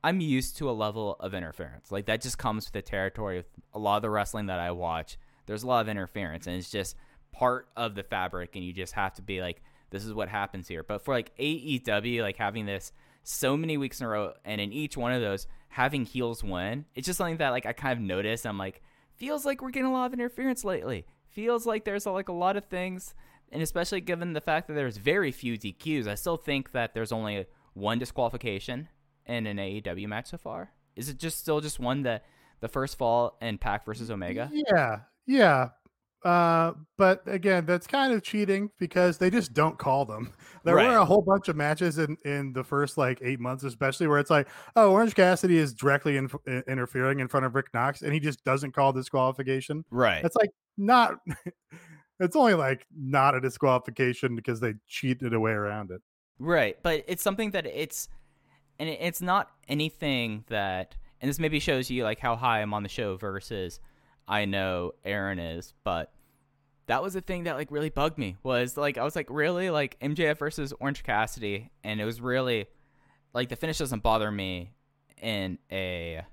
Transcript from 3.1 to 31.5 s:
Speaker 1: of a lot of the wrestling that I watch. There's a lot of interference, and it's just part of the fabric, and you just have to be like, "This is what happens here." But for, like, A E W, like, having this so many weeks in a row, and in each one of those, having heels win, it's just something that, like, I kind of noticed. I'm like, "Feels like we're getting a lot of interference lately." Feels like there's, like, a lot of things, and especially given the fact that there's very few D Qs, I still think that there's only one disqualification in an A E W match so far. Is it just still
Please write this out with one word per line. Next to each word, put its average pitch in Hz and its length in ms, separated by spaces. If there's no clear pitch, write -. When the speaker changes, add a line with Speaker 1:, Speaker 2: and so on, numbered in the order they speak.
Speaker 1:
of 87 80
a 107 60
lot 104 160
of 104 60
the 110 80
wrestling 107 360
that 92 140
I 87 100
watch. 82 480
There's 107 180
a - 20
lot 123 140
of 110 80
interference, 92 580
and 87 80
it's 90 160
just 98 240
part 127 440
of 113 200
the 98 80
fabric, 92 500
and 92 100
you 90 80
just 92 220
have 98 200
to - 80
be 95 180
like, 87 200
"This 98 140
is 110 100
what 104 140
happens 98 400
here." 82 140
But 104 220
for, 139 80
like, 120 260
A 131 60
E 147 360
W, 117 420
like, 98 140
having 107 280
this 98 280
so 139 320
many 160 200
weeks 135 240
in 127 60
a - 20
row, 104 240
and 104 160
in 101 120
each 147 240
one 123 160
of 123 80
those, 98 260
having 135 380
heels 120 360
win, 101 520
it's 147 120
just 180 120
something 170 180
that, 147 140
like, 123 160
I 113 60
kind 131 260
of 110 60
noticed. 101 420
I'm 104 100
like, 95 260
"Feels 285 280
like 277 160
we're 262 100
getting 262 200
a - 20
lot 254 140
of 247 60
interference 247 520
lately." 127 420
Feels 233 380
like 220 180
there's, 202 220
like, 190 220
a 185 40
lot 180 240
of 202 100
things, 185 480
and 156 100
especially 175 380
given 175 320
the 151 80
fact 165 280
that 156 60
there's 131 220
very 143 360
few 117 240
D 104 220
Qs, 147 280
I 104 80
still 165 220
think 139 360
that 117 220
there's 113 180
only 104 340
one 104 240
disqualification 120 920
in 117 200
an 101 120
A 98 140
E 107 100
W 98 260
match 107 200
so - 100
far. - 340
Is 131 140
it 131 80
just 165 200
still 151 220